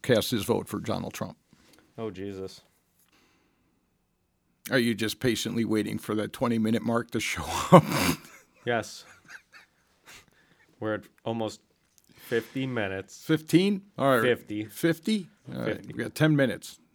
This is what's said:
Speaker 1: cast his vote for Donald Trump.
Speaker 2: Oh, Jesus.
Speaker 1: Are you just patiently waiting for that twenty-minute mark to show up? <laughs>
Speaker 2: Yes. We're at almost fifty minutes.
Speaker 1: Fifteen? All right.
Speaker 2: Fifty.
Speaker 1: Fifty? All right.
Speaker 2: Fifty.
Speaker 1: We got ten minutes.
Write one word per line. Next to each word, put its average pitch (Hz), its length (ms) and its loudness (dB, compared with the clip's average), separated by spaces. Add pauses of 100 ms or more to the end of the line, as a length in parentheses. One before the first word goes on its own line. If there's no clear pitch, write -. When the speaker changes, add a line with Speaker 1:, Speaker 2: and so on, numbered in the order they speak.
Speaker 1:
cast 113 280 2
his 101 140 -2
vote 104 240 -2
for - 120 -6
Donald 92 320 -6
Trump. - 240 -10 (640)
Speaker 2:
Oh, 110 120 -6
Jesus. 95 500 -12 (2000)
Speaker 1:
Are 131 80 2
you 117 160 2
just 104 240 -4
patiently 113 460 0
waiting 107 340 0
for - 160 -6
that 104 180 -4
twenty-minute 113 500 0
mark 117 300 -2
to 113 80 -2
show - 240 -6 (280)
up? 185 160 12
<laughs> 160 60 -2 (720)
Speaker 2:
Yes. 117 380 -4 (1700)
We're 107 160 -2
at 101 100 -6 (200)
almost 113 360 -4 (540)
fifty 127 520 -4
minutes. 98 580 -6
Speaker 1:
Fifteen? 175 580 2 (160)
All 135 120 2
right. 120 120 4
Speaker 2:
Fifty. 107 440 -2
Speaker 1:
Fifty? 170 640 -2 (240)
All 131 80 -8
right. 113 160 -4
Speaker 2:
Fifty. - 180 -16
Speaker 1:
We 123 80 -6
got 107 120 -8
ten 156 220 4
minutes. - 420 -2 (160)